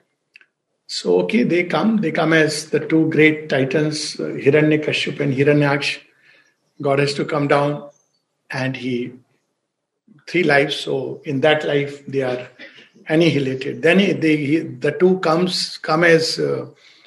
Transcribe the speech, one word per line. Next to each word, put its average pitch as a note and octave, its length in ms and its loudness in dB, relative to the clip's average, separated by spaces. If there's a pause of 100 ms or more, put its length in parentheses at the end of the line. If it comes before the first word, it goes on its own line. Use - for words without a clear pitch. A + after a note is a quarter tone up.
(880)
So, F2+ 340 0
okay, A2 220 0
they E3+ 200 0
come. F3+ 340 0
They D#3+ 140 -2
come D#3+ 220 0
as D#3 380 2
the D3+ 80 2
two D#3 300 0
great D3+ 380 2
titans, D3+ 720 -2
uh, E3 40 -4
Hiranyakashipu D3+ 960 0
and C#3+ 140 -2
Hiranyaksh. C#3+ 680 0 (840)
God C#3 180 0
has C#3+ 140 0
to D#3 120 -4
come C#3+ 220 -2
down D3 420 0 (600)
and C3 260 -6
he, B2 380 -6 (1120)
three F3 160 0
lives. D3 320 2
So C3+ 500 -6
in C3+ 160 -4
that D3+ 240 4
life, C#3+ 420 -4
they C3+ 160 -4
are B2 240 -6 (600)
annihilated. C3+ 760 0
Then E3+ 180 4
he, F#3+ 140 2
they, D3+ 240 2
he, D3+ 220 0
the D3 340 -4
two F#3 260 2
comes, E3+ 580 -2
come D#3+ 260 0
as, E3 360 4
uh, C3 280 -4 (400)